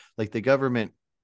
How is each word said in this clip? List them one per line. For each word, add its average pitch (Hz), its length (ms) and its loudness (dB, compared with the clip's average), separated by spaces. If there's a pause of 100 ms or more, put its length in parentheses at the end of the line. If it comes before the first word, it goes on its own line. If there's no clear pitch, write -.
(160)
Like, 110 160 -6
the 117 80 -4
government 123 520 0 (320)